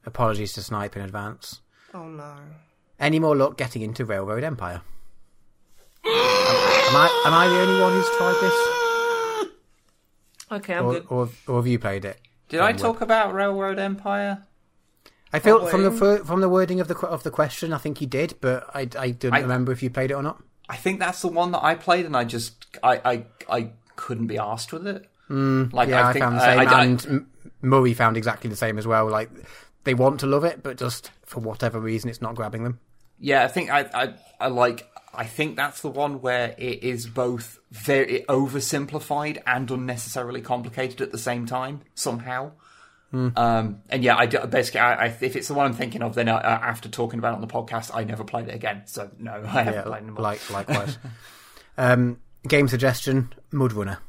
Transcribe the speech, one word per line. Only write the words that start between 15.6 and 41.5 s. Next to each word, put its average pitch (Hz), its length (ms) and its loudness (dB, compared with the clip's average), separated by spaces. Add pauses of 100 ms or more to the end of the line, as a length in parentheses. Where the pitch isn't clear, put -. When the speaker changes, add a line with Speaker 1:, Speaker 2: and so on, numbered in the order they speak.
Speaker 1:
from 190 180 4
the 190 60 6
Speaker 2:
Probably. 202 280 4
Speaker 1:
fir-, 196 60 -6
from 170 180 0
the 185 60 4
wording 185 320 2
of 165 80 -2
the 175 60 -2
qu-, - 120 -4
of 160 160 -6
the 151 80 -6
question, 156 420 -2
I 147 60 -2
think 147 240 -6
you 139 40 -4
did, 135 360 -2
but 127 320 -2
I, 139 60 -4 (180)
I 131 140 -2
didn't 123 220 -2
Speaker 3:
I 143 60 6
Speaker 1:
remember 127 320 0
if 123 100 -4
you 131 60 -4
played 131 220 -4
it 139 40 -2
or 139 80 -6
not. 151 200 -8 (260)
Speaker 3:
I 123 80 -10
think 190 240 -2
that's 180 220 -4
the 185 60 -2
one 175 240 0
that 175 120 -2
I 160 100 4
played, 175 300 2
and 151 100 -6
I 123 100 4
just, 117 420 -8 (160)
I, 123 220 4
I, 120 200 0 (240)
I 117 220 -2 (260)
couldn't 117 300 -6
be 107 100 -6
arsed 107 360 -6
with 165 140 -10
it. 196 200 -8 (240)
Speaker 1:
Mm, 135 420 2
Speaker 3:
Like, 123 160 2
Speaker 1:
yeah, 123 180 6
Speaker 3:
I 127 40 6
Speaker 1:
I - 20 2
Speaker 3:
think 135 100 2
Speaker 1:
found 120 140 2
the 127 60 4
Speaker 3:
I, 123 140 8
Speaker 1:
same, 127 120 6
Speaker 3:
I, 127 60 8
I 127 100 8
Speaker 1:
and 123 220 2
M-, 139 200 -2 (360)
Murray 127 320 6
found 113 240 2
exactly 113 320 -4
the 104 60 -8
same 110 220 -2
as 107 80 -6
well. 110 220 2
Like, 107 220 -2 (540)
they 131 100 0
want 131 260 4
to 143 60 -2
love 139 180 2
it, 170 180 -2
but 127 140 -10
just - 340 -6 (140)
for - 160 -10
whatever 110 400 -4
reason, 113 300 -4
it's 117 100 -14
not 113 140 -6
grabbing 110 300 -6
them. 120 140 -4 (400)
Speaker 3:
Yeah, 139 260 4
I 127 40 2
think 170 220 -2
I, 143 240 2
I, 127 200 -2 (240)
I 127 100 0
like, 123 380 2 (280)
I 120 100 -6
think 143 320 -4
that's 139 240 -4
the 151 100 -6
one 139 300 -2
where 123 380 0
it 123 240 -6
is 117 240 -4
both 123 520 -4 (120)
very 127 580 0
oversimplified 143 1200 -2
and 127 240 0
unnecessarily 127 720 -6
complicated 123 580 -4
at 131 120 -4
the 117 60 -8
same 120 280 -4
time, 131 340 -6 (140)